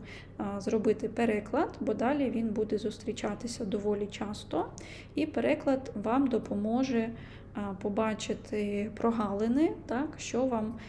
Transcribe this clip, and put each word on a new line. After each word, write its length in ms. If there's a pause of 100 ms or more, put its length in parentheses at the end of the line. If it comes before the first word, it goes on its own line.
(380)
а, 240
зробити 480
переклад, 720
бо 140
далі 360
він 180
буде 300
зустрічатися 880
доволі 420
часто. 580 (500)
І 100
переклад 640 (120)
вам 240
допоможе, 840 (440)
а, 280
побачити 1120
прогалини, 760 (140)
так, 220 (100)
що 280
вам 280 (160)